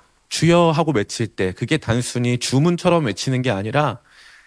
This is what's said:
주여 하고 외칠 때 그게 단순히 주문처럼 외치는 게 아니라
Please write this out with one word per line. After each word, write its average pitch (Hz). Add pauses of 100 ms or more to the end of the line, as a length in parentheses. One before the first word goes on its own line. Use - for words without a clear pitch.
(300)
주여 170
하고 156
외칠 110
때 95
그게 123
단순히 123
주문처럼 170
외치는 127
게 127
아니라 110 (500)